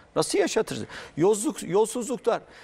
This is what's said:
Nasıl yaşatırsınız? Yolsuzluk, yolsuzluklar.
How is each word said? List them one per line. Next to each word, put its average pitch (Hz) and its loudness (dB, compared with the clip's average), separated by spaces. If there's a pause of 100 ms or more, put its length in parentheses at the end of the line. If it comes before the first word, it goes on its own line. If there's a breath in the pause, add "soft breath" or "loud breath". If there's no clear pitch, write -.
(160 loud breath)
Nasıl 160 0
yaşatırsınız? 214 0 (300 loud breath)
Yolsuzluk, 208 2
yolsuzluklar. 214 0 (220 loud breath)